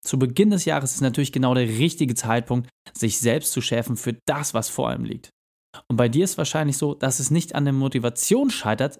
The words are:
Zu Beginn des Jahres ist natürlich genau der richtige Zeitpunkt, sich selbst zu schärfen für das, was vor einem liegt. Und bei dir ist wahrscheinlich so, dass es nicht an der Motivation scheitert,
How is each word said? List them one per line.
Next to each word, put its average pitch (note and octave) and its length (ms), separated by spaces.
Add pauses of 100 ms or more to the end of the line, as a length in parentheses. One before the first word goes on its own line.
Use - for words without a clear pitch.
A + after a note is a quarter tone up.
Zu - 160
Beginn C3 300
des F#3+ 160
Jahres C#3+ 300
ist - 80
natürlich C#3 280
genau B2+ 220
der B2 160
richtige B2+ 460
Zeitpunkt, A#2+ 560 (260)
sich A2 220
selbst A#2+ 340
zu C3 80
schärfen A#2 380
für A#2+ 260
das, C#3+ 300
was A2+ 160
vor - 180
einem - 160
liegt. - 240 (600)
Und A#2+ 60
bei A#2+ 120
dir D3 160
ist - 140
wahrscheinlich D3+ 400
so, C#3+ 160
dass C3+ 260
es C3+ 100
nicht E3 240
an C#3+ 100
der C#3 100
Motivation C3+ 760
scheitert, C3 520